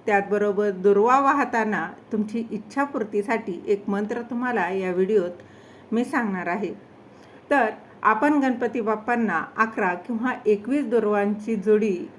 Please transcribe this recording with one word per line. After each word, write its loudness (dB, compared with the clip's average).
त्याचबरोबर 2
दुर्वा 4
वाहताना 0
तुमची -4
इच्छापूर्तीसाठी -4
एक 0
मंत्र -4
तुम्हाला -2
या -2
व्हिडिओत 2
मी 0
सांगणार -4
आहे. -4
तर 4
आपण 4
गणपती 0
बाप्पांना -2
अकरा 0
किंवा -4
एकवीस 0
दुर्वांची 0
जोडी 2